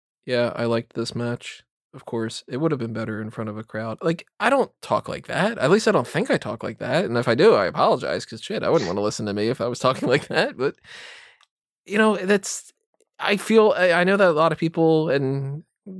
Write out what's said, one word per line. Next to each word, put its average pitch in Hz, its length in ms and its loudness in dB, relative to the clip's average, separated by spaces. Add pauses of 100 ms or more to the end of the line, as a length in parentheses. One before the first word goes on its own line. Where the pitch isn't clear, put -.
(240)
Yeah, 120 320 -2
I 117 80 -2
liked 117 300 -2
this 120 200 -6
match. 120 480 -8 (320)
Of - 100 -20
course, 113 420 -8
it 120 120 -8
would 160 140 0
have 131 80 -4
been 113 120 -6
better 110 300 -6
in 107 80 -10
front 110 180 -8
of 104 80 -10
a 110 80 -12
crowd." 110 380 -10
Like, 170 240 -4 (140)
I 214 100 0
don't 269 200 0 (120)
talk - 260 -2
like - 200 -8
that. 202 300 -2
At 135 120 2
least 220 180 4
I 214 40 4
don't 143 140 2
think 214 240 -4
I 269 60 2
talk 110 260 -8
like - 160 -8
that. 131 280 0
And 120 100 -2
if 120 120 0
I 117 60 4
do, 175 200 6
I 101 120 4
apologize, 117 600 0
'cause 113 160 -14
shit, - 200 -6
I - 60 0
wouldn't 131 200 2
wanna 98 120 -2
listen 104 260 -2
to 101 60 -4
me 104 160 -2
if 123 140 -2
I 107 60 0
was 123 100 -6
<laughs> 131 260 0
talking - 40 0
like 139 200 2
that. 147 300 -2
But, 135 160 -2 (1120)
you 202 100 -6
know, 214 200 4
that's, - 560 -2 (460)
I - 200 0
feel, 214 380 6
I, 180 160 4
I 175 120 4
know 190 140 4
that 196 100 6
a 170 40 6
lot 160 200 4
of 156 60 -4
people, 160 500 2
and 139 540 -2 (380)